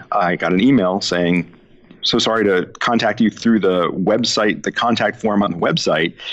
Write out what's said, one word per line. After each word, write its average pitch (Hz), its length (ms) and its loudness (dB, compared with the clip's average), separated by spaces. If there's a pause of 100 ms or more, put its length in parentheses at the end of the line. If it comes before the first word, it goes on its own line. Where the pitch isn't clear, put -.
(120)
I 87 240 0
got 82 160 -2
an 90 80 2
email 104 400 2
saying, 87 500 0 (520)
"So - 160 0
sorry 110 260 0
to 95 220 2 (140)
contact 117 400 0
you 110 100 2
through 113 300 0
the 98 300 2
website, 107 720 0
the - 80 -4
contact 113 480 -2
form 104 220 0
on 101 100 0
the 85 60 -6
website, 82 560 -2 (180)